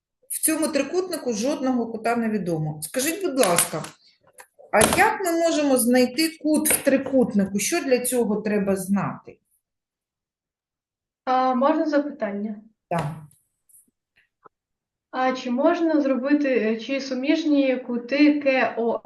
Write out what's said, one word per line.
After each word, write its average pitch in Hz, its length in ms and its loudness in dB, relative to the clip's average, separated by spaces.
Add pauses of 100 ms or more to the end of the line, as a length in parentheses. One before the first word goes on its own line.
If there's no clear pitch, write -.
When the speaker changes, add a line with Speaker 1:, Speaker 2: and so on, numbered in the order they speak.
(280)
Speaker 1:
В - 140 -8
цьому 311 260 0
трикутнику 320 640 -4
жодного 254 600 -2
кута 226 240 -2
невідомо. 175 680 -2
Скажіть, 320 400 -4
будь 277 160 -2
ласка, 170 460 2 (880)
а 208 80 6
як 415 440 2
ми 339 80 0
можемо 302 440 2
знайти 247 600 0
кут 302 300 0
в - 140 -2
трикутнику? 233 760 2
Що 339 220 -2
для 262 180 2
цього 233 420 -2
треба 196 360 0
знати? 185 600 -4 (1900)
Speaker 2:
А, 254 300 2
можна 311 320 2
запитання? 214 760 -2 (280)
Speaker 1:
Так. 170 120 -2 (2250)
Speaker 2:
А 262 140 2
чи 254 180 -8
можна 320 500 2
зробити, 269 480 2
е, 220 320 2
чи 269 200 -4
суміжні 277 760 0
кути 285 640 2
К 262 380 2
О 233 280 -2